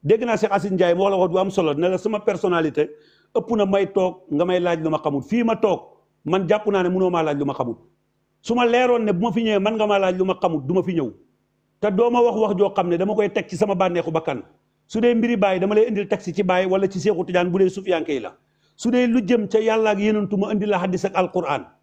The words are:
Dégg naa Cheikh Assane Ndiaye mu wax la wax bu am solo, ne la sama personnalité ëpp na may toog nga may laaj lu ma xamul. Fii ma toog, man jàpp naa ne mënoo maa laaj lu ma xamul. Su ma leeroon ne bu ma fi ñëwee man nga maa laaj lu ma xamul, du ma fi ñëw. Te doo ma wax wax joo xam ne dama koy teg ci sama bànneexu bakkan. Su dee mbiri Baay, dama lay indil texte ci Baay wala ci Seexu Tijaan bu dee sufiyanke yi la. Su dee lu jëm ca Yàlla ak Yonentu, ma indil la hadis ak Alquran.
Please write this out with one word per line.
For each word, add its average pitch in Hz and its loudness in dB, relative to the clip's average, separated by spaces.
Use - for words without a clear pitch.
Dégg 214 2
naa 226 0
Cheikh 196 -2
Assane 196 -2
Ndiaye 175 2
mu 180 0
wax 202 2
la 196 0
wax 180 2
bu 185 0
am 196 0
solo, 165 0
ne 165 0
la 185 0
sama 214 -4
personnalité 165 0
ëpp - -2
na 202 2
may 196 2
toog 185 0
nga 151 0
may 180 0
laaj 170 0
lu 160 -2
ma 156 -2
xamul. 143 -2
Fii 240 -2
ma 226 0
toog, 196 0
man 180 0
jàpp 214 2
naa 196 0
ne 180 0
mënoo 185 0
maa 170 0
laaj 147 -2
lu 143 -2
ma 139 -4
xamul. 123 -6
Su 233 -2
ma 247 2
leeroon 240 2
ne 208 0
bu 180 0
ma 233 -2
fi 233 0
ñëwee 214 2
man 214 0
nga 214 0
maa 202 2
laaj 185 2
lu 185 0
ma 190 0
xamul, 160 0
du 170 -2
ma 180 2
fi 180 -4
ñëw. 139 -2
Te 208 0
doo 233 2
ma 240 2
wax 233 2
wax 208 0
joo 196 2
xam 185 0
ne 175 0
dama 196 -2
koy 208 0
teg 208 -4
ci 175 -10
sama 202 0
bànneexu 175 0
bakkan. 156 -4
Su 220 -4
dee 240 4
mbiri 233 2
Baay, 190 2
dama 196 0
lay 220 4
indil 202 -2
texte 190 -4
ci 208 -2
Baay 185 2
wala 190 0
ci 190 -6
Seexu 180 0
Tijaan 180 0
bu 180 0
dee 190 4
sufiyanke 180 -4
yi 131 -4
la. 104 -12
Su 233 -2
dee 247 4
lu 240 2
jëm 208 0
ca 220 0
Yàlla 220 2
ak 202 0
Yonentu, 208 0
ma 202 -2
indil 208 -2
la 190 0
hadis 180 -4
ak - -2
Alquran. 165 -2